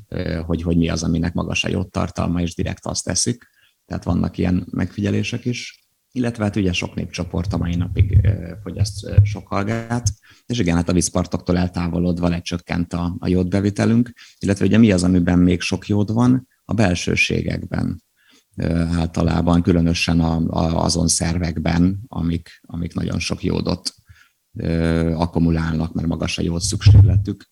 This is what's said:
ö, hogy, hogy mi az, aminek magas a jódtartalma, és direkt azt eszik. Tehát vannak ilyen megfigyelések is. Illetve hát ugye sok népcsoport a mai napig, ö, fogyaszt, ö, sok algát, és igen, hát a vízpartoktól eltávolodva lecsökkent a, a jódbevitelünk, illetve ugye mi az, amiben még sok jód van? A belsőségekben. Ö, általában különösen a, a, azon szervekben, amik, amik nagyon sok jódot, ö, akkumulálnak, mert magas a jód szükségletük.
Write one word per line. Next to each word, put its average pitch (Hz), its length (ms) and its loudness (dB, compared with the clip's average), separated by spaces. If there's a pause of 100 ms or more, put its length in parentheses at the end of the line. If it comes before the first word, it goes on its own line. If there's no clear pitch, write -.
ö, 85 380 -6
hogy, 82 160 -2
hogy 85 160 0
mi 82 120 4
az, 85 140 -4
aminek 85 300 -2
magas 85 300 -4
a 85 60 -4
jódtartalma, 90 720 -4
és 85 140 -4
direkt - 300 -6
azt 82 220 -6
eszik. 117 360 -4 (420)
Tehát 90 180 -8
vannak 87 340 -2
ilyen 90 340 -2
megfigyelések 101 720 -4
is. - 400 -8 (260)
Illetve 120 320 -4
hát 104 120 0
ugye 92 180 0
sok - 220 -6
népcsoport 90 580 -4
a 87 40 -2
mai 85 180 -2
napig, 90 500 2
ö, 87 260 0 (120)
fogyaszt, 92 420 -6
ö, 95 180 -8
sok 104 280 -4
algát, 113 640 -2 (320)
és 120 140 -2
igen, 85 160 2
hát 87 140 2
a 92 40 2
vízpartoktól 90 640 0
eltávolodva 87 720 -2
lecsökkent 85 640 -4
a, 87 260 -4
a 92 80 -6
jódbevitelünk, 101 840 2 (280)
illetve 98 260 0
ugye 98 120 4
mi 113 140 8
az, 90 120 4
amiben 90 360 4
még 90 220 4
sok - 260 -4
jód 104 260 0
van? 123 340 2 (180)
A - 80 -4
belsőségekben. 85 1300 -2 (520)
Ö, 85 280 0
általában 85 760 2
különösen 85 580 2
a, 82 160 2 (120)
a, 82 360 0
azon 85 240 2
szervekben, 85 1000 0
amik, 85 540 -6
amik 85 320 -10
nagyon 87 260 -4
sok - 240 -6
jódot, 85 500 -2 (640)
ö, 82 560 0
akkumulálnak, 82 800 0
mert 85 140 -4
magas 82 300 -4
a 85 40 -4
jód 85 200 -4
szükségletük. 101 920 4